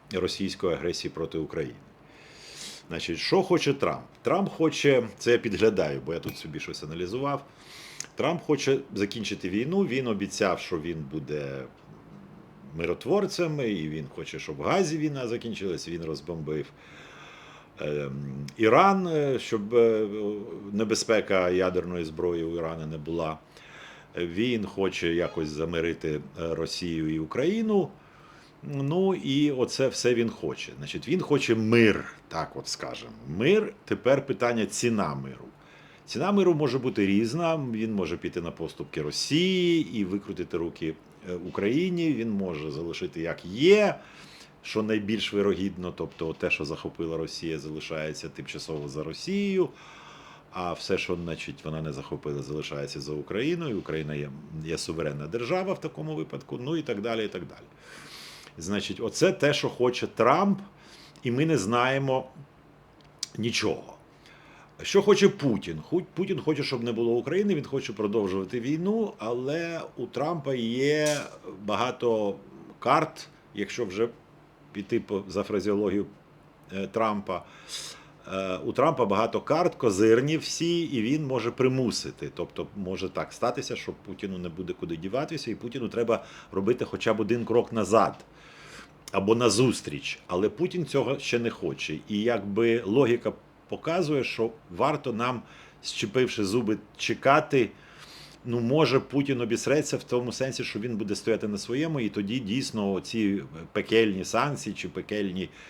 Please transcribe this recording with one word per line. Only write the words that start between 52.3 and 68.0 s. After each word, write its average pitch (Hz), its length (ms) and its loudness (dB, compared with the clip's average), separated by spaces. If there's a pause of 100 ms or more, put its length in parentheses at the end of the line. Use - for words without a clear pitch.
залишається 71 580 -8
за 71 120 -8
Україною, 123 640 -4
Україна 78 360 -4
є, 73 140 -6 (360)
є 80 120 -4
суверенна 76 500 -4
держава 156 460 -2
в - 80 -10
такому 156 340 -8
випадку, 143 460 -8
ну 156 160 -4
і 156 40 -2
так 113 200 -4
далі, 113 240 -2
і - 20 -2
так 90 180 -8
далі. - 200 -16 (920)
Значить, 98 420 -4
оце 120 320 2
те, 147 220 4
що 139 160 0
хоче 123 380 2
Трамп, 165 520 4 (640)
і 123 80 0
ми 135 140 2
не 160 120 4
знаємо 131 720 2 (1080)
нічого. 107 560 -2 (880)
Що 196 200 4
хоче 202 280 6
Путін? 95 500 0 (100)
Ху-, 175 240 0
Путін 180 260 -2
хоче, 143 240 0
щоб 117 200 -2
не 120 80 -2
було 117 200 2
України, 175 440 2
він 147 100 -2
хоче 131 280 -6
продовжувати 101 640 0